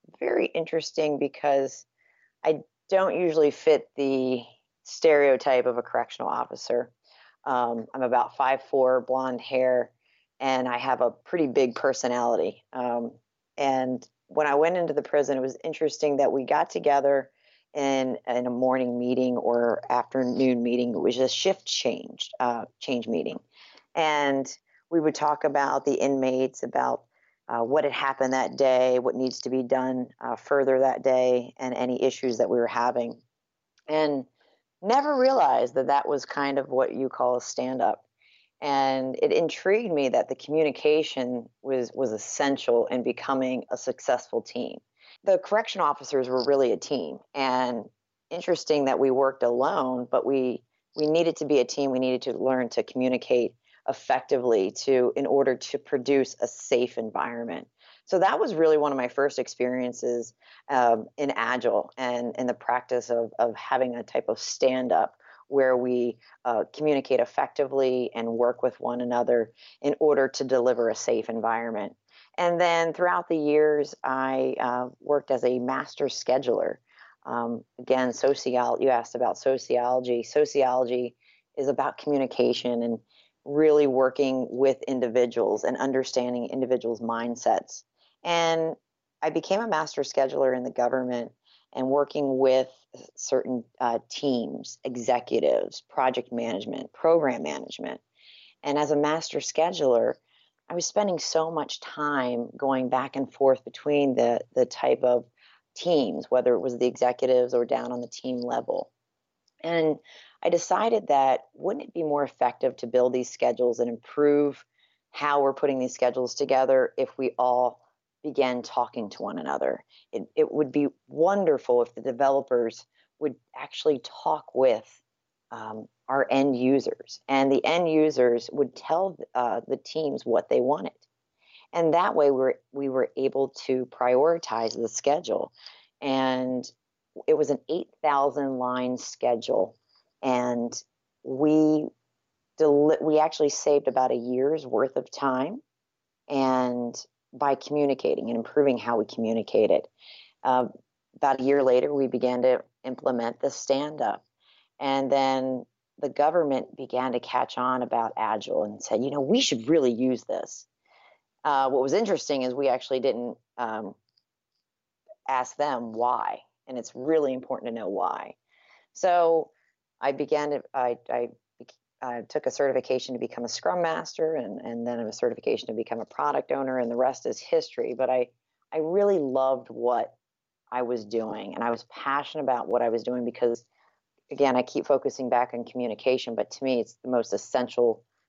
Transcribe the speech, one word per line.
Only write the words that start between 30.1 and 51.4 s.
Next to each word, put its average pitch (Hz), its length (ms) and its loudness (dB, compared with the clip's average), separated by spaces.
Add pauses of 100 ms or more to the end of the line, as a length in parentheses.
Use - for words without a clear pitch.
uh, 120 160 -6
further 135 440 2
that 131 240 2
day, 127 540 2
and 127 180 -6
any 127 260 -2
issues 123 380 0
that 104 100 2
we 120 80 2
were 117 80 2
having. 120 560 -2 (640)
And 147 380 0 (560)
never 277 340 2
realized 143 600 2
that 131 120 0
that 139 200 2
was 135 180 -2
kind 139 320 -2
of 135 120 -2
what 131 260 0
you 131 120 -2
call 123 280 0
a 123 60 -2
stand-up. 127 640 -2 (580)
And 135 600 0
it 147 100 4
intrigued 190 640 0
me 139 160 2
that 117 180 0
the 131 80 -6
communication 147 1120 0 (140)
was, 127 320 -2
was 127 200 -2
essential 123 720 0
in 127 160 -2
becoming 127 640 -2
a 127 80 -4
successful - 640 -4
team. - 380 -10 (460)
The 190 120 4
correction 208 440 -2
officers 139 480 0
were 127 160 0
really 135 260 4
a 95 60 0
team, 82 420 -6 (140)
and 127 500 -2 (460)
interesting 156 560 0
that 131 140 2
we 135 120 4
worked 135 320 0
alone, 127 640 0
but - 160 0
we, 127 380 0 (320)
we 151 120 -2
needed 165 300 2
to 156 80 -6